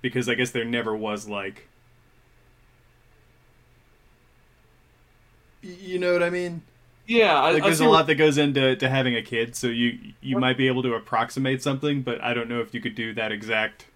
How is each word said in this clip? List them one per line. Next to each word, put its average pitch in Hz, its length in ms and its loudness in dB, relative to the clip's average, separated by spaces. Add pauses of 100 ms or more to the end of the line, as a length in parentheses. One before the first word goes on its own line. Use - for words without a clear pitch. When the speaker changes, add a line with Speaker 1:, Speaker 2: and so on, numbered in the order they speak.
Speaker 1:
Because 127 280 -2
I 123 60 2
guess 123 160 -2
there 117 140 -4
never 117 320 -4
was, 107 320 -6
like, 98 400 -10 (4000)
y-, 180 180 -18
you 185 180 -4
know 180 140 2
what 175 100 4
I 175 80 2
mean? 175 320 -4 (440)
Speaker 2:
Yeah, 220 340 4
I, 156 120 4
Speaker 1:
Like, 156 100 2
Speaker 2:
I - 40 2
Speaker 1:
there's 170 120 4
Speaker 2:
see 156 60 4
Speaker 1:
a - 40 8
Speaker 2:
what - 60 8
Speaker 1:
lot 156 120 6
that 156 80 2
goes 151 240 4
into, 135 380 2
to 135 120 0
having 127 280 0
a 113 60 -4
kid, 117 340 -4
so - 100 -4
you, 120 320 0 (220)
you 135 160 -4
Speaker 2:
Yep. - 40 0
Speaker 1:
might 127 160 0
be 131 120 2
able 127 160 0
to 123 100 0
approximate 131 680 -2
something, 143 400 -2
but 123 200 -6
I 120 100 -2
don't 117 160 -4
know 120 120 -4
if 110 140 -8
you 117 60 -6
could 107 140 -8
do 113 200 -6
that 110 180 -4
exact 107 640 -4